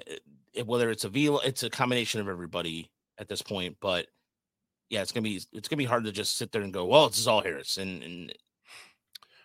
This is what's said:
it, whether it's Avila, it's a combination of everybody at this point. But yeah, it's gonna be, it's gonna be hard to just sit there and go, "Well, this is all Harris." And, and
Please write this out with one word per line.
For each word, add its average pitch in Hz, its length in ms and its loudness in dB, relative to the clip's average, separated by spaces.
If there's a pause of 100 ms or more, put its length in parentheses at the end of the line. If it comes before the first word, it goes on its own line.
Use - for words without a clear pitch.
(540)
it, 117 120 -4
whether 117 240 2
it's 110 140 -4
Avila, 143 400 4
it's 127 180 -2
a 117 80 -4
combination 123 500 2
of 101 80 -4
everybody 85 600 -4 (280)
at 104 100 -12
this 98 140 -6
point. 90 380 -6
But 90 280 0 (800)
yeah, 107 140 0
it's 92 100 -4
gonna 120 100 -2
be, 104 180 -2 (120)
it's 107 160 -10
gonna 156 100 0
be 139 60 0
hard 117 200 2
to 107 60 -2
just 101 260 -2
sit 120 140 -4
there 107 120 -2
and 98 100 -6
go, 90 140 -2
"Well, 135 220 8
this 113 120 0
is 113 80 2
all 107 140 6
Harris." 78 340 -2
And, 95 260 -4
and 87 300 -12 (1120)